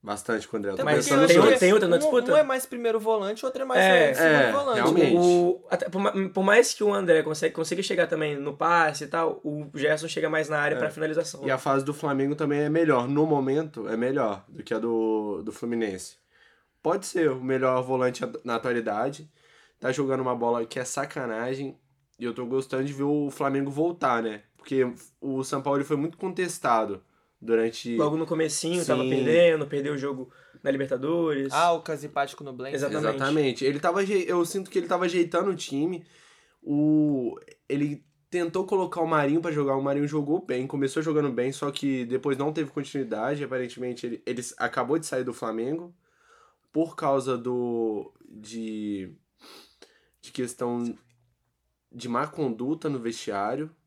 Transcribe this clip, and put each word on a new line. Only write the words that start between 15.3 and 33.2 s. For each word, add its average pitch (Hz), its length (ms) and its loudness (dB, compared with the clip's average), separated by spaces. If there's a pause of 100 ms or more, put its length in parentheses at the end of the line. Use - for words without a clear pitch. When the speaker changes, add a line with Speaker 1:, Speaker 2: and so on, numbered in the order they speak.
Speaker 1:
do 107 80 -8
Fluminense. 113 640 -6 (680)
Pode 190 240 -2
ser 165 240 2
o 131 140 -4
melhor 131 380 2
volante 127 420 0
at-, - 220 -8
na 120 100 -2
atualidade. 120 760 -4 (520)
Tá 127 100 -2
jogando 135 300 -2
uma 127 140 -2
bola 117 300 0
que - 140 -8
é 123 60 -6
sacanagem. 131 920 -6 (400)
E 117 60 -12
eu 117 100 -4
tô 123 120 -8
gostando 131 400 -2
de 143 80 -6
ver 139 100 -4
o 143 260 0
Flamengo 139 400 -2
voltar, 143 540 0
né? 107 200 -6 (120)
Porque 127 340 0 (300)
o 135 240 -4
Sampaoli 139 400 -2
foi 147 140 -2
muito 160 200 -4
contestado 139 840 -2 (400)
durante 113 540 0
Speaker 3:
Logo 151 220 2
no 160 80 -2
comecinho, 160 600 -2
tava 127 180 0
Speaker 1:
Sim. 131 60 0
Speaker 3:
perdendo, 156 560 4
perdeu 143 280 -4
o 143 40 -4
jogo 131 320 -6 (320)
na 139 80 -2
Libertadores. 139 840 -2
Speaker 2:
Alcas, 160 500 0
empático 147 400 -6
no 135 80 -12
Blend. 131 240 -10
Speaker 3:
Exatamente. 143 400 -2
Speaker 1:
Exatamente. 135 500 0